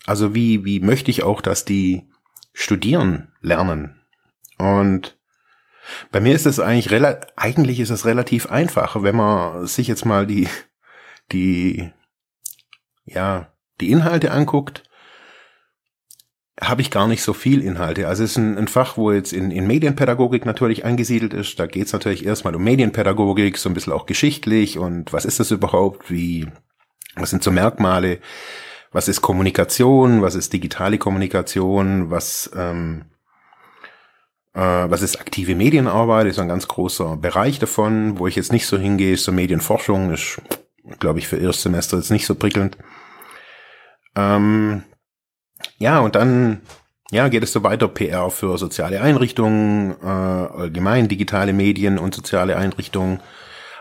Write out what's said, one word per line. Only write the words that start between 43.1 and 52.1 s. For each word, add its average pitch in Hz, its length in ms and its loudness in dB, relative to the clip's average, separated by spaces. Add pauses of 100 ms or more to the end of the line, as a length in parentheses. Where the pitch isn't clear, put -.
Ähm, 104 680 2 (960)
ja, 139 220 4
und 110 160 2
dann, 120 460 4 (500)
ja, 123 160 4
geht 113 160 2
es - 80 -4
so 104 120 0
weiter. 107 260 2
P - 180 -4
R 90 240 -2
für 92 260 -2
soziale 90 440 -4
Einrichtungen, 107 1000 2
äh, 90 40 -12
allgemein 92 1040 0
digitale 98 420 0
Medien 98 480 2
und 92 160 -4